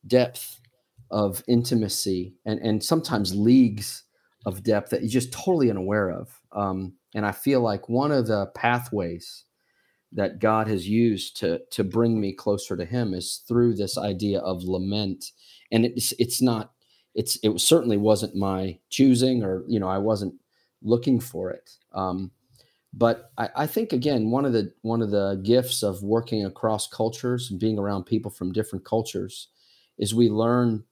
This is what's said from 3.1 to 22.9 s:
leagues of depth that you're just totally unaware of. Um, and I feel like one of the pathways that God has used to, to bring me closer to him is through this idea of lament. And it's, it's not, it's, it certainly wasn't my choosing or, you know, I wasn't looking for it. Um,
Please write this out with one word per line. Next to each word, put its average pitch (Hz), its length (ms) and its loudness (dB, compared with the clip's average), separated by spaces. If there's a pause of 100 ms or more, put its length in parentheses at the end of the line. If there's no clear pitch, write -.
leagues 110 640 4 (440)
of 95 180 -6
depth 104 260 0
that - 120 -2
you're 107 80 -4
just 123 200 0
totally 156 400 2
unaware 98 400 0
of. - 300 -12 (100)
Um, 95 440 -4 (240)
and 104 80 -2
I 98 60 0
feel 135 280 2
like 104 280 -2
one 139 240 2
of 123 160 2
the 101 260 0
pathways 104 920 -4 (680)
that 98 260 -2
God 110 300 2
has 95 200 -2
used 110 500 2
to, 85 220 -2 (120)
to 107 120 -2
bring 113 360 2
me 98 120 -2
closer 101 440 -4
to 90 80 -6
him 113 280 -2
is - 360 -8
through 120 260 4
this 98 240 -4
idea 101 420 -2
of 90 240 -4
lament. 95 680 -4 (380)
And 113 140 4
it's, - 340 -2
it's 120 220 0
not, 113 320 0 (420)
it's, - 280 -4
it 107 180 0
certainly 120 380 4
wasn't 104 380 2
my 95 420 -2 (100)
choosing 127 540 4
or, 92 260 -2
you 110 120 0
know, 92 80 -2
I 95 100 0
wasn't 101 360 -2 (480)
looking 120 380 2
for 90 300 -8
it. - 200 -14 (220)
Um, 95 380 -4 (640)